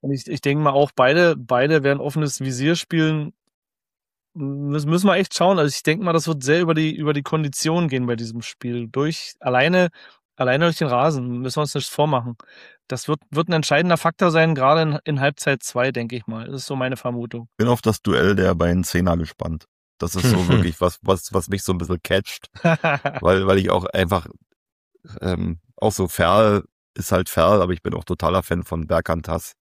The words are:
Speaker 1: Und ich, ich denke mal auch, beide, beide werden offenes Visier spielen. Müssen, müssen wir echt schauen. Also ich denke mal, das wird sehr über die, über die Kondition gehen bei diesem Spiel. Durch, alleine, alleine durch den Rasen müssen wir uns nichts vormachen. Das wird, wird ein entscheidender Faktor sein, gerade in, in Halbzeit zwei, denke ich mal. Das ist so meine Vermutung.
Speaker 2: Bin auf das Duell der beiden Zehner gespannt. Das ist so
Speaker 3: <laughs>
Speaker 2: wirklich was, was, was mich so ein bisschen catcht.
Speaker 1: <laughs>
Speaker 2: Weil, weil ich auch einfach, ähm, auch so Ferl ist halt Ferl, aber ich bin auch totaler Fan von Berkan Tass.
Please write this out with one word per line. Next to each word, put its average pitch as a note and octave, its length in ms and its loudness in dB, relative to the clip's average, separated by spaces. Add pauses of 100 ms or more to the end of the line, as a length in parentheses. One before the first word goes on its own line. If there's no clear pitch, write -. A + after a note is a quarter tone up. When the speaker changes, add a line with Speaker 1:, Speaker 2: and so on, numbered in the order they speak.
Speaker 1:
Und C#3 120 -6
ich, C3 140 -8
ich C#3+ 140 -8
denke C#3+ 220 0
mal C#3+ 80 2
auch, C#3 240 2
beide, D#3 420 4
beide C3+ 460 2
werden C#3 160 2
offenes D3 420 -4
Visier C3+ 340 -2
spielen. D#3 580 -2 (1000)
Müssen, C#3+ 540 -4
müssen F3+ 180 2
wir F#3 80 6
echt F#3+ 200 -2
schauen. F#3 240 4
Also D3 100 4
ich - 140 -8
denke E3+ 200 0
mal, E3+ 100 0
das D#3+ 140 2
wird D3+ 160 -4
sehr D3 180 4
über E3 120 2
die, D#3 220 0
über D3+ 180 -2
die C#3+ 80 -2
Kondition D#3+ 640 -2
gehen B2+ 200 -2
bei A#2+ 80 -2
diesem A2+ 260 -8
Spiel. A#2+ 460 -8
Durch, D3 520 -4
alleine, E3 500 2 (460)
alleine C3 300 2
durch F3 120 0
den D#3 100 -2
Rasen B2 540 0
müssen B2+ 160 -6
wir D3+ 40 -2
uns D3 140 -4
nichts C#3+ 160 -6
vormachen. B2+ 440 0 (520)
Das - 200 -8
wird, D3 120 -2 (100)
wird D#3+ 200 -2
ein F3 40 0
entscheidender D#3+ 440 2
Faktor F3 340 0
sein, D#3+ 240 4
gerade C#3 260 4
in, D3+ 220 0
in D3 160 -2
Halbzeit C#3 420 0
zwei, B2+ 300 -2
denke A#2+ 240 -6
ich A#2 100 -10
mal. A2+ 220 -10
Das C3+ 140 -10
ist - 40 -12
so C#3 100 -8
meine B2+ 220 -4
Vermutung. A#2+ 500 -8 (100)
Speaker 2:
Bin A2 100 2
auf B2 160 2
das A2 180 0
Duell F#2 340 2
der F#2 200 2
beiden F2 280 2
Zehner F2 340 0
gespannt. E2 480 -8 (340)
Das E2+ 160 -4
ist F#2+ 160 2
so F#2 160 2
Speaker 3:
<laughs> - 20 -2
Speaker 2:
wirklich F2+ 320 2
was, F2+ 220 0
was, - 280 -2
was F#2+ 160 -2
mich G2 140 -4
so - 100 -4
ein F#2 60 0
bisschen E2+ 240 -4
catcht. - 540 -4
Speaker 1:
<laughs> D3 680 0
Speaker 2:
Weil, F#2+ 240 2
weil F#2+ 140 4
ich F#2 100 -2
auch F2+ 160 2
einfach, F#2 400 0 (960)
ähm, F2 380 -4 (180)
auch - 140 2
so F#2+ 160 -2
Ferl G2+ 580 2 (300)
ist - 160 -6
halt F#2 180 0
Ferl, F#2+ 320 4
aber F2+ 120 0
ich E2+ 100 -8
bin E2+ 100 -4
auch E2+ 100 -6
totaler F2 380 -2
Fan F2 220 -4
von E2 240 -6
Berkan E2 340 -2
Tass. - 420 -6